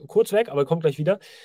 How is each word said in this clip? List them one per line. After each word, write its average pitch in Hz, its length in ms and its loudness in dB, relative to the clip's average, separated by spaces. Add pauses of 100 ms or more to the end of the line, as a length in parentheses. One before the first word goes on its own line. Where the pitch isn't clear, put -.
kurz 226 240 0
weg, 220 160 2
aber 143 180 0
kommt 165 180 -2
gleich 151 140 0
wieder. 175 220 0 (260)